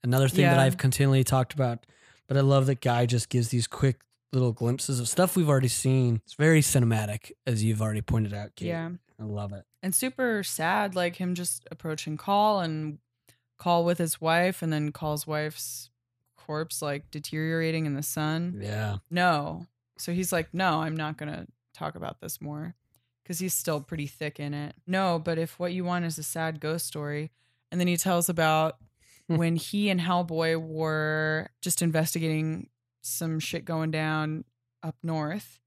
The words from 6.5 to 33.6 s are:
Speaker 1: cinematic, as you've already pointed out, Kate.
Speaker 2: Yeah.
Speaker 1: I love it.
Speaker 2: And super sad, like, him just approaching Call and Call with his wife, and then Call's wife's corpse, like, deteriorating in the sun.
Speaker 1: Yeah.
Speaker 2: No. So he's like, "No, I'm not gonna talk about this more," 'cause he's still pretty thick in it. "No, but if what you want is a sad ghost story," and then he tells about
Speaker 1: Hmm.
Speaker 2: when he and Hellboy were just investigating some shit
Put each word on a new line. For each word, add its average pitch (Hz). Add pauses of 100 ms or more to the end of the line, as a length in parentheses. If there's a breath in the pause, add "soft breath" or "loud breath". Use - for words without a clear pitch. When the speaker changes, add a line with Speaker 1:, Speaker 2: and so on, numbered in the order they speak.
Speaker 1:
cinematic, 110 (140)
as 113
you've 110
already 107
pointed 107
out, 104
Kate. 170
Speaker 2:
Yeah. 165 (280)
Speaker 1:
I 110
love 104
it. 101 (180)
Speaker 2:
And 185
super 247
sad, 190
like, 175
him 180
just 180
approaching 156
Call 202
and 156 (600 soft breath)
Call 170
with 175
his 165
wife, 170
and 160
then 151
Call's 151
wife's - (440)
corpse, 156
like, 143
deteriorating 160
in 143
the 139
sun. 160
Speaker 1:
Yeah. 104 (120)
Speaker 2:
No. 160 (320)
So 175
he's 180
like, 165
"No, 170
I'm 160
not 156
gonna 151 (280)
talk 156
about -
this -
more," 151 (480)
'cause 170
he's 185
still 151
pretty 147
thick 151
in 147
it. 147 (100)
"No, 180
but 165
if 165
what 175
you 185
want 175
is 160
a 156
sad 160
ghost 160
story," 147 (400)
and 180
then 175
he 175
tells 175
about 160 (520 soft breath)
Speaker 1:
Hmm. 165
Speaker 2:
when 165
he 202
and 180
Hellboy 165
were 156 (120)
just -
investigating 160 (340)
some 160
shit -